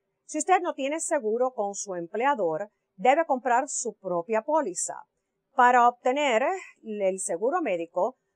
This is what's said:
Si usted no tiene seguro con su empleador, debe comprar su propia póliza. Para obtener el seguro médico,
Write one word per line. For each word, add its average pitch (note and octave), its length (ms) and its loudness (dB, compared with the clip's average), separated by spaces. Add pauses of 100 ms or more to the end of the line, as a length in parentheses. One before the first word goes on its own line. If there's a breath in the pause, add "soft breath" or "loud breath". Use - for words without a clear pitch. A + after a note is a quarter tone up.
(260)
Si - 100 -8
usted F4+ 240 2
no E4 140 -4
tiene D4 260 -6
seguro B3+ 540 -2
con G3+ 200 -6
su G3 200 -10
empleador, G3+ 720 -2 (280)
debe C#4+ 280 4
comprar C4 460 0
su - 240 -8
propia F#3 480 -4
póliza. A#3 640 -4 (480)
Para B3 340 6
obtener B3+ 560 2 (380 loud breath)
el G3+ 360 -2
seguro A3+ 440 -2
médico, F#3 560 -2 (180)